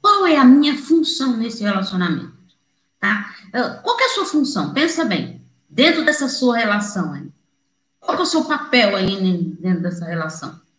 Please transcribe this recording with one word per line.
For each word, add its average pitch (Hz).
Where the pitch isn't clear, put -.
Qual 403
é 320
a 269
minha 285
função 277
nesse 226
relacionamento? 190
Tá? 208
Ah, 240
qual 494
que 523
é -
a -
sua 381
função? 190
Pensa 330
bem. -
Dentro 311
dessa 294
sua 240
relação 208
aí. 143
Qual -
que 359
é -
o -
seu 311
papel 240
aí 190
ne-, 170
dentro 175
dessa 170
relação? 160